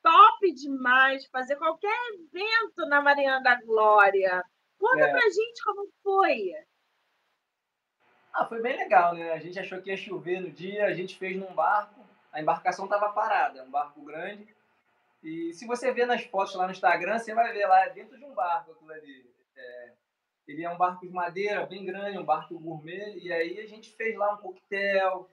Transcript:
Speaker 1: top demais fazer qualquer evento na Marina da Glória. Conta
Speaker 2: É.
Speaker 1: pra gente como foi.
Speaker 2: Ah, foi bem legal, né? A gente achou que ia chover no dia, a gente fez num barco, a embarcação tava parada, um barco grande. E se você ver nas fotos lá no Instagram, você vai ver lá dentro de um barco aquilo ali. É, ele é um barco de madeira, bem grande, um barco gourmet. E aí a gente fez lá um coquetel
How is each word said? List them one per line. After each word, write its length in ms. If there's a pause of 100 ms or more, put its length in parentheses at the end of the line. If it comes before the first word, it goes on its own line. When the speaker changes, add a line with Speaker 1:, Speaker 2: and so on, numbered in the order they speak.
Speaker 1:
top 500
demais 760
fazer 280
qualquer 420 (160)
evento 760
na 140
Marina 400
da 200
Glória. 840 (340)
Conta 280
Speaker 2:
É. 60
Speaker 1:
pra 100
gente 420
como 260 (140)
foi. 480 (1800)
Speaker 2:
Ah, 140
foi 160
bem 160
legal, 380
né? 160
A 80
gente 180
achou 240
que 80
ia 80
chover 420
no 120
dia, 340
a 80
gente 240
fez 180
num 200
barco, 500 (260)
a 80
embarcação 480
tava 240
parada, 520
um 80
barco 320
grande. 440 (760)
E 300
se 120
você 260
ver 140
nas 180
fotos 300
lá 120
no 60
Instagram, 460
você 160
vai 180
ver 140
lá 220
dentro 280
de 80
um 120
barco 380
aquilo 180
ali. 360 (300)
É, 360 (540)
ele 160
é 60
um 80
barco 280
de 60
madeira, 540
bem 180
grande, 360
um 40
barco 360
gourmet. 580
E 160
aí 260
a 60
gente 300
fez 200
lá 200
um 20
coquetel 960